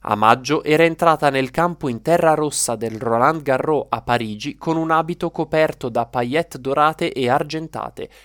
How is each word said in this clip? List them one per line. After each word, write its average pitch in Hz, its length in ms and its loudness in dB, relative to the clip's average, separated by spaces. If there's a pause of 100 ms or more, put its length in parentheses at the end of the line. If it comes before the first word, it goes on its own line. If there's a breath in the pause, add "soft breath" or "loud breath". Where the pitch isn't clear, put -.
A 107 160 -2
maggio 123 460 2
era 156 220 4
entrata 160 460 2
nel 135 200 0
campo 165 380 -2
in 117 140 -6
terra 165 320 4
rossa 147 420 -2
del 110 240 -6
Roland 123 400 2
Garros 139 480 0
a 117 140 -4
Parigi 117 540 -4
con 160 200 -2
un 160 140 -2
abito 160 400 -2
coperto 156 580 0
da 117 160 -2
paillette 131 560 -2
dorate 147 500 0
e 123 200 -2
argentate 151 800 -4 (140 soft breath)